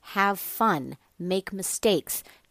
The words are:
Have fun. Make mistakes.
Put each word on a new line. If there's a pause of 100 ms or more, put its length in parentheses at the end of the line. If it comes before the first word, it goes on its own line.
Have
fun. (220)
Make
mistakes. (280)